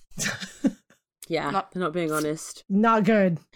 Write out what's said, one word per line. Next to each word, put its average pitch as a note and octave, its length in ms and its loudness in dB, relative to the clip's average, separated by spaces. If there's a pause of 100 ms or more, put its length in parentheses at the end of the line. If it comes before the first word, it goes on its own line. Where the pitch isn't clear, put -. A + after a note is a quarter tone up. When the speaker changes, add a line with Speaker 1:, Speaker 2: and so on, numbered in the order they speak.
(160)
Speaker 1:
<laughs> - 560 -4 (560)
Speaker 2:
Yeah, D3+ 220 -2
Speaker 1:
Not - 220 -4
Speaker 2:
they're F#3 100 -6
not D#3 100 -4
being E3 180 -2
honest. D3+ 600 -6
Speaker 3:
Not G#3+ 340 4
good. F#3+ 340 4 (180)